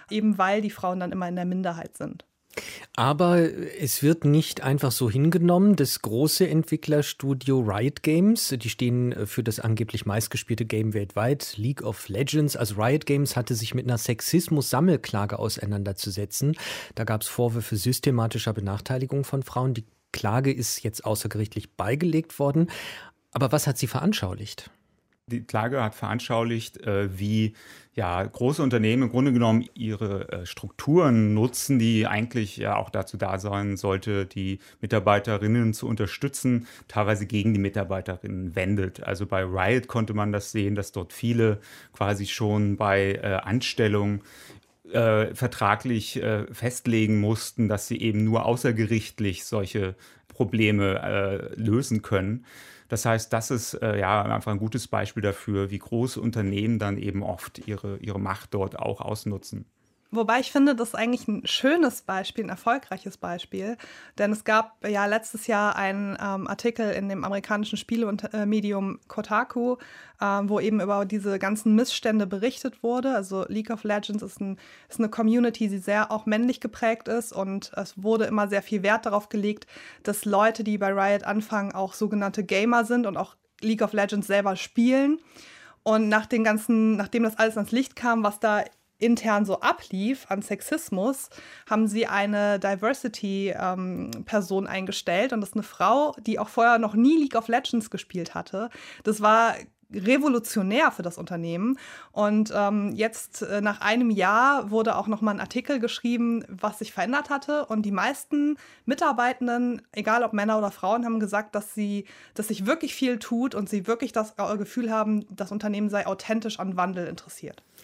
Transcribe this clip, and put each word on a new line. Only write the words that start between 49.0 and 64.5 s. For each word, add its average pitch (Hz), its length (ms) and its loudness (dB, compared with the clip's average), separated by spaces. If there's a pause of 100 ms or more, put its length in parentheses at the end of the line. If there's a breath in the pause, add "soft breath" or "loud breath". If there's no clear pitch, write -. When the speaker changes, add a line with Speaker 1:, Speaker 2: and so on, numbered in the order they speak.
Speaker 3:
solche 98 500 -4 (340 loud breath)
Probleme, 104 760 2
äh, 98 580 -2
lösen 110 400 0
können. 101 460 -2 (440 loud breath)
Das 117 140 -2
heißt, 113 300 0
das 113 160 0
ist, 120 320 -4
äh, 104 180 0
ja, 101 220 2
einfach 110 280 -2
ein 101 80 0
gutes 110 300 -4
Beispiel 104 340 -4
dafür, 98 480 -2
wie 98 80 -6
große 120 400 -4
Unternehmen 107 600 0
dann 101 180 -2
eben 101 260 -4
oft - 460 -10
ihre, 98 300 -8
ihre 98 200 -8
Macht 104 360 -4
dort 95 240 -2
auch - 240 -2
ausnutzen. 104 640 -6 (440)
Speaker 1:
Wobei 226 300 2
ich 254 100 -4
finde, 277 240 6
das 233 140 -2
ist - 60 -12
eigentlich 240 340 -2
ein 208 180 -2
schönes 294 540 2
Beispiel, 190 440 -4
ein 180 40 -8
erfolgreiches 202 720 -4
Beispiel. 190 580 -8 (400 loud breath)
Denn 208 160 2
es 214 120 -4
gab 220 440 0